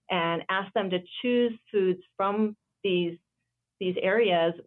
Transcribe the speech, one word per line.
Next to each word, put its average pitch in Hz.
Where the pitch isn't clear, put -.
and 170
ask 190
them 196
to 180
choose 240
foods 185
from 214
these, 175
these 180
areas 185